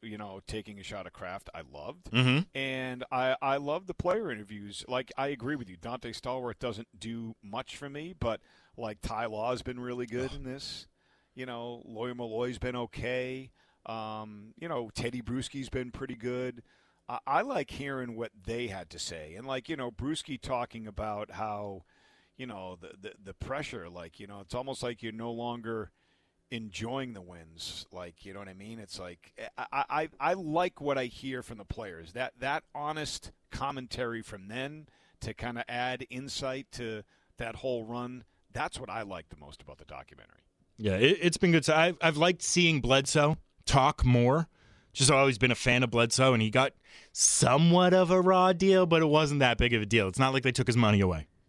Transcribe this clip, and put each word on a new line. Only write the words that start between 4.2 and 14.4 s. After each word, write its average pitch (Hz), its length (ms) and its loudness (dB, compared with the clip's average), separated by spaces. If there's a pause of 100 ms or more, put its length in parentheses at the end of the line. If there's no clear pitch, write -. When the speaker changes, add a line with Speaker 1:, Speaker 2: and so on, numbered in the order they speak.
Speaker 1:
interviews. 101 560 -12
Like, 127 300 -4
I 139 120 -2
agree 139 280 -4
with 110 140 -10
you. 90 60 -16
Dante 120 360 -10
Stallworth 123 460 -8
doesn't 117 300 -6 (100)
do 113 440 -10
much 110 340 -10
for 143 120 -12
me, 156 300 -12
but, 110 220 -2 (360)
like, 107 240 -8
Ty 113 260 -4
Law's 113 360 -4
been 123 180 -10
really 123 260 -6
good 123 260 -6
Speaker 2:
Ugh. 143 40 -10
Speaker 1:
in 143 80 -10
this. - 420 -12 (480)
You 127 120 -12
know, 120 400 -10
Lawyer 117 280 -6
Milloy's 120 440 -4
been 123 180 -4
okay. 127 760 -6 (360)
Um, 107 760 -10